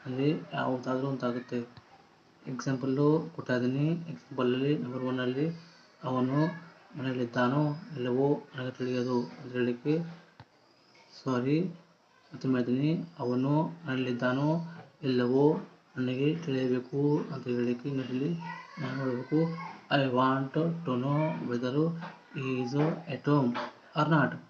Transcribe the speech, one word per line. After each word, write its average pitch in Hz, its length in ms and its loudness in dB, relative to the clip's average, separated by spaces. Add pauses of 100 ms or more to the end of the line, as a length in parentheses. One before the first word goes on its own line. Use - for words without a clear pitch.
ಅಲ್ಲಿ 135 260 0 (240)
ಯಾವುದಾದ್ರೂ 131 560 -2
ಅಂತ 131 140 -4
ಆಗುತ್ತೆ. 123 360 -2 (840)
ಎಕ್ಸಾಂಪಲ್ಲು 135 640 0 (220)
ಕೊಡ್ತಾ - 260 -4
ಇದ್ದೀನಿ. 131 320 2 (220)
ಎಕ್ಸಾಂಪಲಲ್ಲಿ 127 680 0
ನಂಬರ್ 123 260 -4
ಒನ್ 127 160 -2
ಅಲ್ಲಿ 127 260 0 (560)
"ಅವನು 127 360 0 (560)
ಮನೆಯಲ್ಲಿದ್ದಾನೋ 127 680 0 (300)
ಇಲ್ಲವೋ 127 360 0 (200)
ನನಗೆ 127 280 -6
ತಿಳಿಯದು" 127 420 -2 (140)
ಅಂತ 123 200 -14
ಹೇಳಲಿಕ್ಕೆ, 123 420 0 (1200)
ಸಾರಿ, 131 440 0 (760)
ಮತ್ತೆ - 160 -6
ಮಾಡ್ತೀನಿ, 127 440 2 (280)
"ಅವನು 127 340 2 (260)
ಮನೆಯಲ್ಲಿದ್ದಾನೋ 127 720 0 (540)
ಇಲ್ಲವೋ 127 420 4 (480)
ನನಗೆ 127 340 0 (100)
ತಿಳಿಯಬೇಕು" 131 640 0 (260)
ಅಂತ 127 200 -8
ಹೇಳಲಿಕ್ಕೆ 120 420 0
ಇಂಗ್ಲೀಷಲ್ಲಿ 131 420 -2 (460)
ನಾನು 131 200 -6
ಹೇಳ್ಬೇಕು, 131 420 0 (520)
"I 139 180 4
want 131 460 2 (280)
to 127 120 -2
know 139 220 0 (280)
whether 120 280 -2 (600)
he 135 120 -4 (120)
is 127 160 -2 (340)
at 127 180 -6
home 143 260 4 (440)
or 151 120 4
not." 147 240 4 (180)